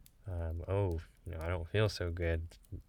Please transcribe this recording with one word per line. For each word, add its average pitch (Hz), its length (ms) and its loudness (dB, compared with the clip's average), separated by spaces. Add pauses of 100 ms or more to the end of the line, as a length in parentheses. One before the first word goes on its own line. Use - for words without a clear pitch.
(280)
Um, 82 400 -2
oh, 92 320 2 (260)
you 87 60 -6
know, 82 80 -6
I 80 80 -2
don't 87 200 0
feel 104 200 4
so 87 220 -2
good. 85 320 2 (460)